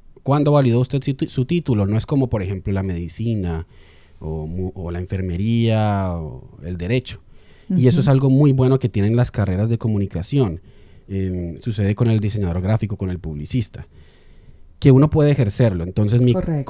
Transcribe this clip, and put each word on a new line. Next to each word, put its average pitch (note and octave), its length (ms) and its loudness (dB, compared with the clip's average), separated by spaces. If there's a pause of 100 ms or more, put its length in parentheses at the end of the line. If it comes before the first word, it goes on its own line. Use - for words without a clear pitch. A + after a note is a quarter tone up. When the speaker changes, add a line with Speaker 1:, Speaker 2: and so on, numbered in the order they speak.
(220)
Speaker 1:
¿cuándo C#3+ 300 2
validó B2+ 260 4
usted C3 240 0
su C#3+ 120 -2
ti-, D3 140 -4
su B2+ 180 -2
título?". C#3 400 0
No G#2 100 0
es A2 100 -2
como, B2+ 220 0
por G#2+ 140 -2
ejemplo, F#2+ 300 -4
la F#2+ 120 0
medicina F2 840 -4 (540)
o D#2 260 -8
mu-, F2+ 280 -6
o E2+ 180 -10
la F2 80 -6
enfermería G2+ 1160 -2
o C2 460 -12
el F2 140 -8
derecho. G2 440 -4 (560)
Y A#2+ 120 6
eso A#2 120 4
es A#2 60 0
Speaker 2:
Ujú. C#3 60 4
Speaker 1:
algo C3+ 180 4
muy C3+ 220 6
bueno C3 260 2
que A#2 120 -2
tienen G#2 260 0
las B2 140 0
carreras G2+ 400 -2
de A#2 80 0
comunicación. G2+ 800 -2 (480)
Em, F2+ 500 -4
sucede G#2 360 -2
con A2+ 140 2
el A2 120 2
diseñador G2+ 400 -2
gráfico, F#2+ 360 -2
con F#2+ 140 -6
el F2 80 -6
publicista, D#2+ 680 -6 (920)
que C#3+ 120 6
uno C3+ 200 6
puede D3 200 4
ejercerlo. G#2+ 540 0
Entonces, G#2+ 360 0
mi B2 140 4
Speaker 2:
Correcto. E3 360 -2